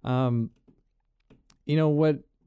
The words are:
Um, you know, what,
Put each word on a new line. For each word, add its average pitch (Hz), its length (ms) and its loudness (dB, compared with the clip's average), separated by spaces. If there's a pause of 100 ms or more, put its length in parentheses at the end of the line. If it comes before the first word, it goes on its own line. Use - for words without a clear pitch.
Um, 123 500 -2 (1120)
you 147 100 -2
know, 156 140 2
what, 151 300 2 (280)